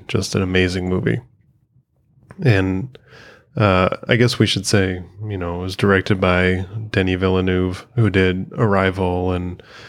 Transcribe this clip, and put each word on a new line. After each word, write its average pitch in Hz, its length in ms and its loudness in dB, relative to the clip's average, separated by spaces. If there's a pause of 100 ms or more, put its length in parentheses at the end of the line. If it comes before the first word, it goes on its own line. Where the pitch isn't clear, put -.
just - 260 -2
an 98 80 0
amazing 92 480 0
movie. 107 320 0 (1200)
And, 95 540 0 (580)
uh, 92 340 4 (180)
I - 80 2
guess 120 240 2
we 110 80 4
should 95 180 -2
say, 95 380 0 (240)
you 101 100 -6
know, 87 220 -4
it 92 40 -6
was 95 120 -8
directed 98 440 2
by 92 460 2 (240)
Denis 92 300 0
Villeneuve, 92 680 0 (100)
who 110 140 4
did 92 440 0
Arrival 92 800 0
and 90 280 -6 (280)